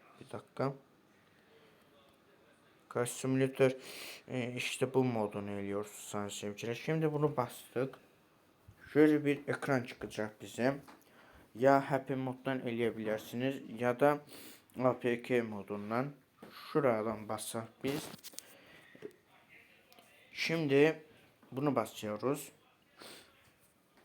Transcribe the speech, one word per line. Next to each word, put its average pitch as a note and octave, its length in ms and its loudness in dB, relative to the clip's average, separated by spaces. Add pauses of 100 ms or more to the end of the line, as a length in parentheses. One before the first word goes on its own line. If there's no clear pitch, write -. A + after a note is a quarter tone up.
(200)
Bir - 120 -20
dakika. C3 420 -6 (2250)
Car A#2+ 120 2
Simulator, C3 680 2 (560)
e, B2 280 -4
işte B2+ 380 -2
bu C3 100 6
modunu G#2+ 480 -2
eliyorsunuz G2+ 480 -4
sayın G2+ 300 -6
seyirciler. G#2+ 460 -6
Şimdi D#3+ 380 0
bunu D3 240 2
bastık. B2+ 580 -4 (1000)
Şöyle D3 320 6
bir C#3+ 120 2 (100)
ekran C3 360 0
çıkacak G#2+ 580 -8
bize. A#2 340 0 (800)
Ya C3+ 360 6
Happy C3+ 220 0
moddan C3 460 -4
eleyebilirsiniz A#2 960 -2 (240)
ya B2 200 0
da D3 200 4 (640)
A B2 160 4
P A#2+ 220 0
K A#2+ 220 2
modundan. G#2+ 680 -4 (400)
Şuradan A2 800 0
bassak A2+ 380 -6 (160)
biz. C#3+ 260 -4 (2250)
Şimdi D#3 680 4 (480)
bunu C3 240 0
basıyoruz. A2 760 -2 (1500)